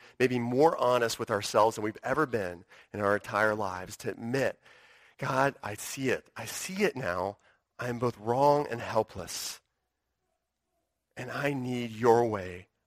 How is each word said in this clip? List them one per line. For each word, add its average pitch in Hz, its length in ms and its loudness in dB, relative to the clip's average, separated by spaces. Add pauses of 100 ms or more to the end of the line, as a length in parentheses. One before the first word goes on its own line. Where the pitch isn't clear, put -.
(200)
maybe 127 200 2
more 123 380 4
honest 123 420 2
with 117 120 -6
ourselves 107 440 4
than 107 80 -6
we've 107 200 -6
ever 135 220 0
been 95 380 -4 (300)
in 101 80 -6
our 101 140 4
entire 107 400 0
lives 92 420 -6
to - 140 -6
admit, 120 480 -4 (580)
"God, 135 460 0
I 104 120 -8
see 135 340 -4
it. 92 280 -2
I 117 80 -10
see 190 380 -6
it 180 120 0
now. 95 420 -4 (420)
I 123 100 -6
am 120 100 -6
both 120 200 -2
wrong 139 480 4
and 117 120 -6
helpless. - 800 -4 (1600)
And 120 160 -10
I 139 220 -2
need 123 380 -4
your 117 340 6
way 92 420 -6 (200)